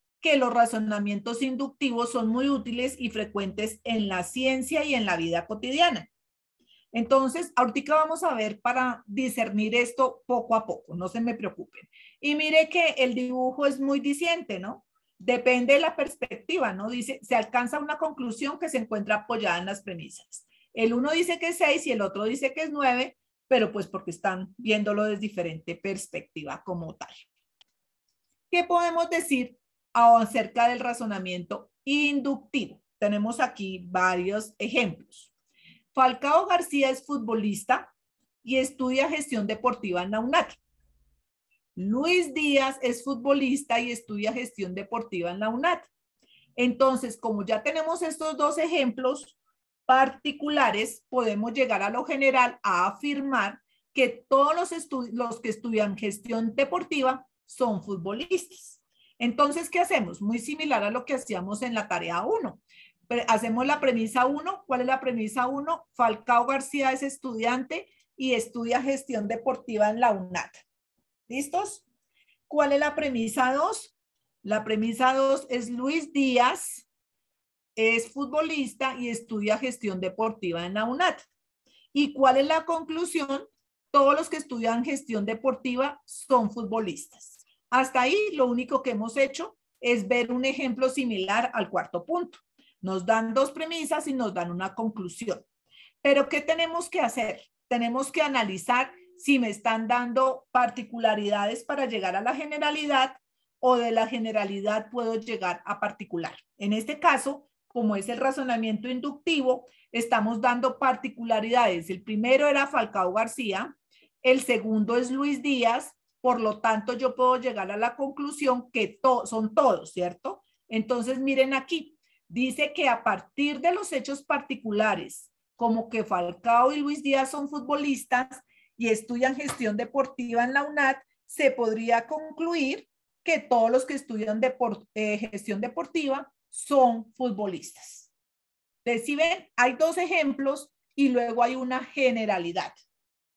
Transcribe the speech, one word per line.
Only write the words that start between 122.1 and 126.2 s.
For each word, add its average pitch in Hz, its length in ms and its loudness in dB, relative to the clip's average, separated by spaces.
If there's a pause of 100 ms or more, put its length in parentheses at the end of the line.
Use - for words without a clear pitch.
dice 262 460 -2
que 285 140 0
a 233 160 2
partir 285 560 -2
de 339 140 2
los 370 180 -4
hechos 277 320 -6
particulares, 214 1080 -2 (240)
como 226 340 0
que 220 140 -2
Falcao 220 680 2